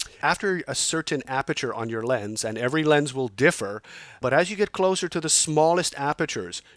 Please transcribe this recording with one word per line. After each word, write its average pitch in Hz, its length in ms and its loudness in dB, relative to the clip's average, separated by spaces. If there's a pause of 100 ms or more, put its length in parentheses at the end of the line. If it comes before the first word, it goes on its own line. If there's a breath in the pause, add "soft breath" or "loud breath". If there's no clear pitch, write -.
(220 loud breath)
after 190 460 0
a 139 80 -6
certain 156 520 -2
aperture 135 460 -2
on 113 160 -4
your 113 140 -4
lens, 107 400 -2
and 110 140 -4
every 127 260 0
lens 147 300 4
will 131 140 -2
differ, 107 540 0 (400 loud breath)
but 123 120 0
as 175 160 4
you 208 60 -6
get 196 160 0
closer 190 380 0
to 175 100 -2
the 160 100 -4
smallest 160 680 4
apertures, 139 640 -4 (160 soft breath)